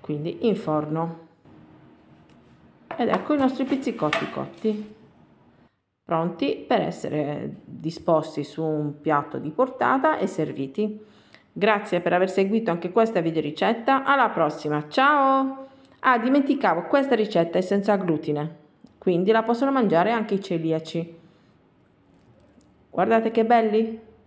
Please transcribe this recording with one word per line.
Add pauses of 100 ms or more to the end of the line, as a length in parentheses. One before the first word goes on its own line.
Quindi
in
forno. (1800)
Ed
ecco
i
nostri
pizzicotti
cotti, (1080)
pronti
per
essere
disposti
su
un
piatto
di
portata
e
serviti. (480)
Grazie
per
aver
seguito
anche
questa
videoricetta,
alla
prossima,
ciao! (320)
Ah,
dimenticavo,
questa
ricetta
è
senza
glutine, (420)
quindi
la
possono
mangiare
anche
i
celiaci. (1700)
Guardate
che
belli! (280)